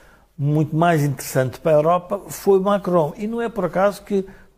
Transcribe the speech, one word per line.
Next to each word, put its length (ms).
muito 380
mais 300
interessante 560
para 100
a 80
Europa, 500
foi 300
Macron. 580
E 120
não 120
é 80
por 160
acaso 380
que 240